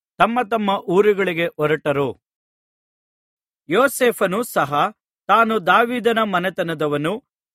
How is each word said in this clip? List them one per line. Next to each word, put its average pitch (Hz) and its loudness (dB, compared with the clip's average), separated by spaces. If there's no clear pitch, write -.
ತಮ್ಮ 226 2
ತಮ್ಮ 214 0
ಊರುಗಳಿಗೆ 185 0
ಹೊರಟರು. 147 -2
ಯೋಸೇಫನು 214 0
ಸಹ 151 -2
ತಾನು 214 2
ದಾವೀದನ 226 2
ಮನೆತನದವನೂ 175 -2